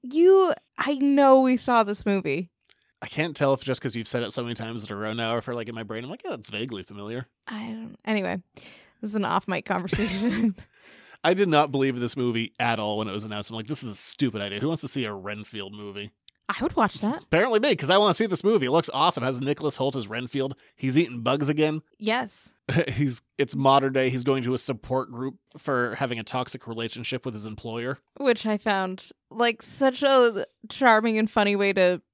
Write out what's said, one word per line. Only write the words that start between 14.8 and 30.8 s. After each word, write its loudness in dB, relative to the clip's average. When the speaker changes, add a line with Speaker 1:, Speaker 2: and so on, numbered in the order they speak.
Speaker 2:
to -8
see -4
a -6
Renfield -10
movie?" -12
Speaker 1:
I -6
would -4
watch 0
that. -6
Speaker 2:
Apparently 2
me, 2
'cause -4
I 6
wanna 6
see 2
this -2
movie. 2
It 0
looks 2
awesome. 2
It 0
has -2
Nicholas -2
Hoult 0
as -4
Renfield. -4
He's 0
eating 0
bugs 0
again. 0
Speaker 1:
Yes. -6
Speaker 2:
<laughs> 0
He's, -2
it's -2
modern 6
day. 2
He's -4
going 2
to 0
a 0
support -4
group -10
for -2
having -4
a -8
toxic -6
relationship -6
with -6
his -10
employer. -8
Speaker 1:
Which 0
I 0
found, -4
like, -2
such 0
a 4
charming 4